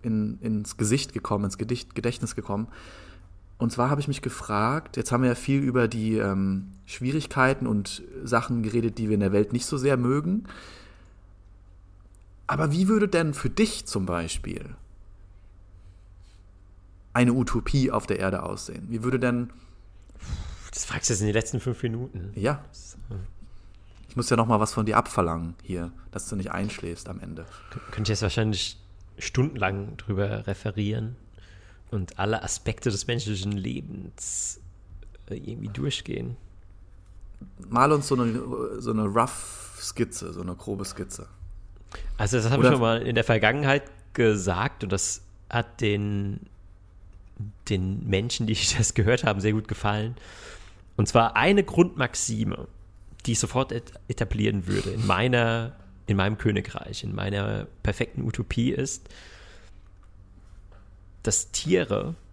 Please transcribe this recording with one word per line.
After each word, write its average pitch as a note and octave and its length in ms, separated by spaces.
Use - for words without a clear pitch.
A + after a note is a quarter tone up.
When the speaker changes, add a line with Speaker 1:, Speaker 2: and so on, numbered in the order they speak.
Speaker 1:
in, A2 380
ins G#2+ 360
Gesicht A2 360
gekommen, G#2 320
ins F#2+ 120
Gedicht, A#2+ 380
Gedächtnis A#2 400
gekommen. G#2+ 320
Und A#2 140
zwar B2 180
habe C#3+ 120
ich C#3+ 60
mich C#3 140
gefragt, A#2 760
jetzt A#2+ 140
haben B2 120
wir B2+ 60
ja A#2 60
viel C#3 260
über B2 260
die, A2 300
ähm, F#2+ 540
Schwierigkeiten C3+ 800
und G#2 380
Sachen A#2 380
geredet, A2 360
die A2 100
wir G#2+ 60
in G2+ 80
der G2 100
Welt G#2 220
nicht B2 120
so D3+ 120
sehr C3+ 200
mögen. D3+ 460
Aber C#3+ 260
wie F#3 180
würde G#3+ 180
denn E3 260
für - 160
dich - 360
zum F#2+ 200
Beispiel - 720
eine B2 200
Utopie C3 560
auf A2 160
der G2+ 140
Erde F#2+ 240
aussehen? - 460
Wie A2+ 140
würde B2+ 160
denn B2 320
Speaker 2:
Das - 120
fragst - 240
du A#2+ 40
jetzt F#2 80
in G#2+ 60
den G#2 80
letzten A2+ 260
fünf B2 220
Minuten. A2+ 520
Speaker 1:
Ja. C#3 340
Speaker 2:
Das, - 280
hm. G2+ 100
Speaker 1:
Ich - 80
muss A#2+ 120
ja B2+ 60
noch A2+ 120
mal A2 120
was G#2+ 140
von G#2+ 120
dir G#2+ 120
abverlangen E2+ 680
hier, F2 280
dass - 160
du G#2+ 80
nicht F#2+ 160
einschläfst F#2 560
am F#2 140
Ende. E2 240
Speaker 2:
Kön-, - 120
könnte G#2+ 120
ich G2 60
jetzt G#2+ 140
wahrscheinlich G#2+ 540
stundenlang G#2+ 800
drüber G#2 500
referieren A2 680
und G2 280
alle G#2+ 240
Aspekte - 460
des G2 160
menschlichen G#2+ 460
Lebens, - 1080
äh, G2 60
irgendwie G#2+ 340
durchgehen. A#2+ 640
Speaker 1:
Mal B2+ 220
uns C#3+ 160
so C#3 80
eine, A#2+ 640
so A#2+ 100
eine A2 120
rough - 760
Skizze, - 540
so F2+ 80
eine F2+ 140
grobe G2 300
Skizze. - 420
Speaker 2:
Also G#2 200
das A2 120
habe C3+ 100
Speaker 1:
Oder B2+ 100
Speaker 2:
ich - 40
schon B2+ 80
mal A2+ 220
in A#2+ 100
der A#2 100
Vergangenheit C3+ 600
gesagt G#2 720
und F#2 80
das - 300
hat - 300
den G2+ 580
den F#2+ 380
Menschen, A2 400
die A2 100
<laughs> - 100
das G#2+ 160
gehört A2+ 300
haben, G2+ 180
sehr G#2+ 120
gut G#2+ 140
gefallen. G#2+ 480
Und A2 120
zwar A#2 280
eine F#3 280
Grundmaxime, A2+ 1040
die A#2+ 80
ich G#2+ 60
sofort B2 320
et-, A#2 220
etablieren G#2 600
würde G2 240
in A2+ 160
meiner, A2+ 640
in G2+ 100
meinem G2+ 200
Königreich, - 640
in G2+ 120
meiner G2+ 500
perfekten - 400
Utopie A#2 500
ist, - 380
dass - 280
Tiere G#2 640